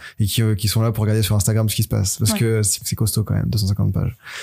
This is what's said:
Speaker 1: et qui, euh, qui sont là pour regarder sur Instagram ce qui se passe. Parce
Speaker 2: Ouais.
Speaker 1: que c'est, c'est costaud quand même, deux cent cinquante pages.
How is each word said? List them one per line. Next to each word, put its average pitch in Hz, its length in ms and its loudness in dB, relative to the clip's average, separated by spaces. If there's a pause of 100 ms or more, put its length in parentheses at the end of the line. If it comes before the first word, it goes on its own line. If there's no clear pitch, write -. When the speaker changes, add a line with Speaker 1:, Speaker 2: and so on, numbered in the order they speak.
(180)
Speaker 1:
et 104 80 0
qui, 113 160 0
euh, 110 140 2
qui 104 100 -4
sont 110 160 2
là 117 80 2
pour 107 120 -2
regarder 107 200 2
sur 104 140 2
Instagram 110 320 2
ce - 80 -4
qui 110 80 0
se - 40 -8
passe. 101 300 -2
Parce 110 140 2
Speaker 2:
Ouais. 208 80 0
Speaker 1:
que 110 240 2
c'est, - 180 -2
c'est - 140 -6
costaud 110 260 0
quand 101 120 -2
même, 104 120 0
deux 113 120 0
cent 98 100 0
cinquante 101 240 0
pages. 98 240 -2 (260)